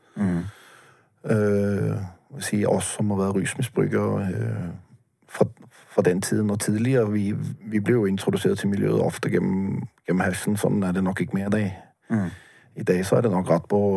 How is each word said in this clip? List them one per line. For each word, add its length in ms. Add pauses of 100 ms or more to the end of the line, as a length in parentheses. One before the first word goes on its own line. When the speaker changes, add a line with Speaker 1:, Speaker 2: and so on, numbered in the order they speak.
(160)
Speaker 1:
Mm. 280 (800)
Speaker 2:
Øh, 720 (380)
vil 100
si, 220
oss 200 (100)
som 160
har 60
vært 180
rusmisbrukere, 960
øh, 360 (600)
fra, 160 (480)
fra 80
den 200
tiden 280
og 100
tidligere, 520
vi, 220 (320)
vi 140
ble 140
jo 120
introdusert 520
til 120
miljøet 320
ofte 280
gennem, 540 (240)
gennem 180
hashen. 320
Sånn 260
er 80
det 120
nok 180
ikke 160
mer 100
i 80
dag. 140 (400)
Speaker 1:
Mm. 200 (460)
Speaker 2:
I 80
dag 220
så 120
er 40
det 100
nok 180
rett 200
på, 100 (180)